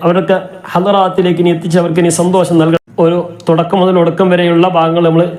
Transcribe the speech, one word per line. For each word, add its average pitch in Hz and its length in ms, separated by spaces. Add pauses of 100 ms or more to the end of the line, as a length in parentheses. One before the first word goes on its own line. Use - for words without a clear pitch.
അവരൊക്കെ 175 320 (360)
ഹളറാത്തിലേക്ക് 185 720
നീ 175 100
എത്തിച്ചവർക്ക് 170 500
നീ 170 60 (100)
സന്തോഷം 175 400
നൽകണം. 165 160 (280)
ഒരു 170 120 (300)
തുടക്കം 165 340
മുതൽ 185 200
ഒടുക്കം 170 320
വരെയുള്ള 175 320 (120)
ഭാഗങ്ങൾ 165 300
നമ്മൾ 165 160 (160)